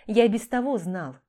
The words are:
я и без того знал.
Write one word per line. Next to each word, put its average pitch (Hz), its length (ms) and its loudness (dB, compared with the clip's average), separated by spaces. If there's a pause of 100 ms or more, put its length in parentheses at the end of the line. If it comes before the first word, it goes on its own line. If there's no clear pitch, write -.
я 233 200 4
и - 20 6
без 226 200 -2
того 247 300 -2
знал. 170 380 -8 (140)